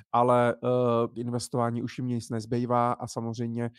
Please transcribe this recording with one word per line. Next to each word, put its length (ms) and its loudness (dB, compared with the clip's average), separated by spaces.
ale, 440 4
eh, 680 0
investování 600 -4
už 140 -8
jim 100 -4
nic 220 -4
nezbývá 640 0
a 140 -8
samozřejmě, 560 -6